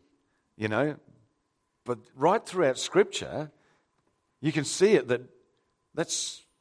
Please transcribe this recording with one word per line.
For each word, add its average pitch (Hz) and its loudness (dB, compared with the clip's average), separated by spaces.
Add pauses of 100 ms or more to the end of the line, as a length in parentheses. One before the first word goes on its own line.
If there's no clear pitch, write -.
(580)
you 107 -2
know. 131 0 (880)
But 120 -6 (160)
right 175 2
throughout 156 0
Scripture, 147 -2 (880)
you 151 -2
can 147 0
see 202 4
it 123 2
that 120 0 (720)
that's - -6 (180)